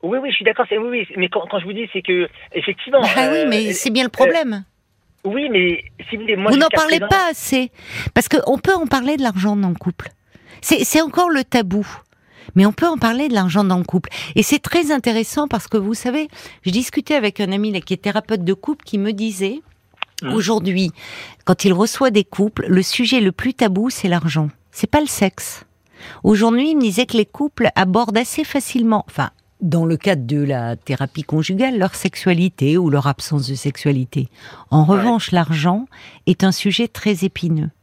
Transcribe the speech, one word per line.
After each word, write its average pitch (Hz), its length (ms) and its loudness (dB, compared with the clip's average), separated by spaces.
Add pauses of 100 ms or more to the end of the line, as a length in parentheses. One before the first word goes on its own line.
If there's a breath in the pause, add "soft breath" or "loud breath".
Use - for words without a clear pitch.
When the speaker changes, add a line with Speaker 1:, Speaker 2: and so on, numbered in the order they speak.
Speaker 1:
Oui, 220 200 -2
oui, 277 80 -4
je - 60 -2
suis 202 80 -4
d'accord, 214 240 2
c'est, 208 100 0
oui, 226 120 -4
oui, 233 160 -4 (100)
mais 185 120 -2
quand, 175 220 -2
quand 202 100 -2
je 165 40 -10
vous 196 80 -10
dis, 214 200 -8
c'est 185 100 -6
que, 180 260 0 (260 loud breath)
effectivement, 247 460 0
Speaker 2:
Bah - 300 2
oui, 320 80 0
Speaker 1:
euh, 311 100 2
Speaker 2:
mais 214 240 0
c'est 214 180 -2
bien 240 120 2
le 247 60 0
Speaker 1:
euh, - 20 -4
Speaker 2:
problème. 262 540 2 (600)
Speaker 1:
oui, 262 260 -4
mais 180 340 0 (260)
si 226 60 -8
vous 208 60 -10
voulez, 220 140 0
moi, 196 140 0
Speaker 2:
Vous 269 80 6
n'en 311 80 4
Speaker 1:
jusqu'à 311 100 0
Speaker 2:
parlez 320 220 2
Speaker 1:
présent 311 100 -4
Speaker 2:
pas 370 220 2
assez. 262 400 -2 (440 loud breath)
Parce - 140 2
que - 80 0 (100)
on 269 120 2
peut 381 160 2
en 339 120 0
parler 262 300 0
de 277 60 -2
l'argent 208 340 0
dans 196 140 0
le 170 60 0
couple. - 320 -8 (520 soft breath)
C'est, - 240 2
c'est - 160 2
encore 330 300 2
le 277 140 0
tabou. 202 420 0 (680 loud breath)
Mais 190 120 8
on 208 60 4
peut - 160 0
en 320 100 0
parler 240 300 0
de 240 60 0
l'argent 190 300 2
dans 185 140 2
le 175 60 0
couple. - 260 -2 (240 loud breath)
Et 220 80 2
c'est 285 160 2
très 330 340 0
intéressant 240 560 0
parce 214 200 -4
que, 220 100 0
vous 202 160 -2
savez, 285 340 -4 (380 loud breath)
je 185 40 0
discutais 254 440 -2
avec 214 260 0
un 190 120 -2
ami 208 200 -2
là, 190 80 -4
qui - 140 -4
est 180 80 -10
thérapeute 208 420 -2
de 180 80 0
couple 294 320 -6
qui - 140 -6
me 202 140 -2
disait, 208 500 -4 (600)
Speaker 1:
Mhm. 151 120 -4
Speaker 2:
aujourd'hui, 190 560 0 (540 loud breath)
quand - 200 0
il 196 80 6
reçoit 226 380 2
des 202 140 4
couples, - 440 -2
le 185 140 4
sujet 240 380 0
le 190 120 2
plus 254 220 -4
tabou, 214 360 0
c'est - 180 -6
l'argent. 160 420 0 (200)
C'est - 200 -6
pas 302 100 4
le 302 60 -2
sexe. - 580 -4 (580 loud breath)
Aujourd'hui, 226 480 4
il 311 60 2
me 285 60 4
disait 220 240 2
que - 100 -2
les 214 100 2
couples - 480 -2
abordent 202 440 2
assez 254 260 -2
facilement, 226 640 0
enfin, - 220 -4 (300)
dans 165 260 2
le 165 100 0
cadre 151 300 0
de 143 160 0
la 120 340 -2
thérapie 135 480 -6
conjugale, 190 540 0
leur 185 160 0
sexualité 175 840 0
ou 175 120 2
leur 139 160 2
absence 139 420 -2
de 135 60 -4
sexualité. 135 760 -2 (420 loud breath)
En 151 120 6
Speaker 1:
Ouais. 185 160 4
Speaker 2:
revanche, 226 340 2
l'argent 175 540 0 (400 loud breath)
est 190 180 2
un 190 80 4
sujet 202 360 0
très 190 360 -2
épineux. 160 460 -2 (120)